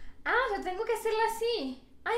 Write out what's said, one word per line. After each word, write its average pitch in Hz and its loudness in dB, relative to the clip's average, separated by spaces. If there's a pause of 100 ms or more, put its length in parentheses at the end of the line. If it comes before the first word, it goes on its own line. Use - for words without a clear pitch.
(260)
Ah, 330 2 (140)
o 415 0
sea, 269 -2
tengo 370 -2
que 453 0
hacerla 440 2 (140)
así. 359 -2 (260)
Ay, 440 2